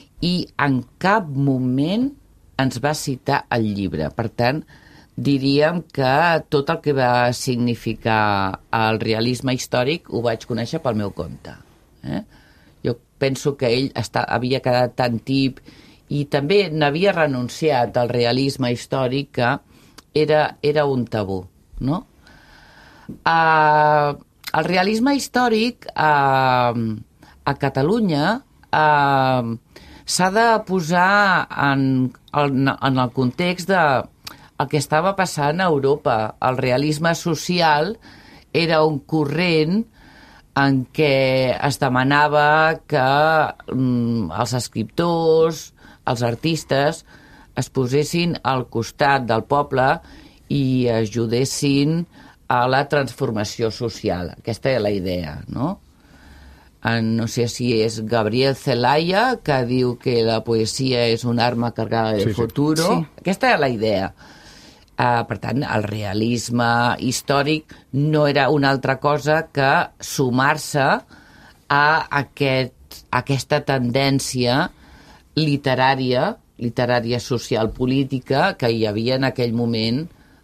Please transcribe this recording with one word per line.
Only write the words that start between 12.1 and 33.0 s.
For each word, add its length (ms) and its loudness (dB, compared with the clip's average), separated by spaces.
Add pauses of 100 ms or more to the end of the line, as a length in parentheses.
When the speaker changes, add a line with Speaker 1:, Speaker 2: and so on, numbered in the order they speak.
Speaker 1:
Jo 160 -4 (180)
penso 420 -2
que 140 -2
ell 240 -2
està, 320 -4
havia 340 0
quedat 360 0
tan 240 -2
tip 400 -2 (460)
i 200 -4
també 420 2
n'havia 460 2
renunciat 800 0
al 140 0
realisme 640 0
històric 580 -4
que 200 0 (600)
era, 300 2 (160)
era 280 0
un 200 -2
tabú, 380 -4 (340)
no? 240 -2 (1080)
Eh, 1040 4 (360)
el 160 -2
realisme 500 0
històric, 720 -2
eh, 960 2 (580)
a 140 -2
Catalunya, 720 0 (420)
eh, 880 2 (460)
s'ha 300 0
de 160 4 (160)
posar 840 2 (100)
en, 540 2 (180)
en, 380 0
en 320 0
el 120 0